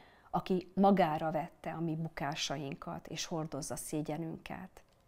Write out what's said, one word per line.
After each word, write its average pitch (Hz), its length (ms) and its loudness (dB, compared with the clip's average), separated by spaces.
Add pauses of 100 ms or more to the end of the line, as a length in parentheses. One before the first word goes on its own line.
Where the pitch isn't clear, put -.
(300)
aki 180 440 0
magára 175 560 6
vette 160 420 -4
a 160 80 -6
mi 160 160 0
bukásainkat, 160 1120 -4
és - 180 -6
hordozza 156 520 -4
szégyenünket. 160 1080 -6 (260)